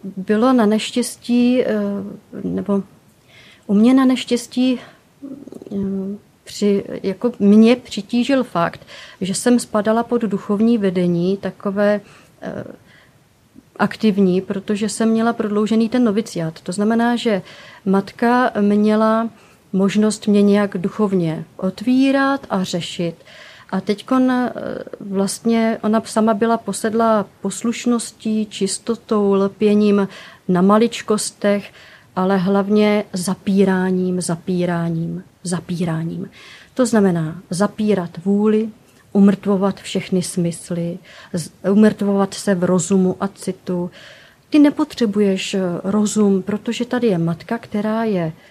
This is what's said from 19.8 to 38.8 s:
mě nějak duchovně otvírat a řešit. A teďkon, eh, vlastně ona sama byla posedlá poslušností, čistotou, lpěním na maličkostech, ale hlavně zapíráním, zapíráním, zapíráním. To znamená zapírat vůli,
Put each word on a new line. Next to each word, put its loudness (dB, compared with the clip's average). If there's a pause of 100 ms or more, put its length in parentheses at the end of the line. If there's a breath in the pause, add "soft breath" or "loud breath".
mě 4
nějak 2
duchovně -2 (120)
otvírat 0
a 0
řešit. -6 (540 loud breath)
A -4
teďkon, 0
eh, -2 (480)
vlastně -2
ona 0
sama 0
byla 0
posedlá 0 (160)
poslušností, -4
čistotou, -2
lpěním 2 (400 loud breath)
na 2
maličkostech, 0 (440 loud breath)
ale 0
hlavně 2 (100)
zapíráním, 0
zapíráním, -4 (200)
zapíráním. -6 (440 loud breath)
To 2
znamená 0
zapírat -2
vůli, 2 (420 soft breath)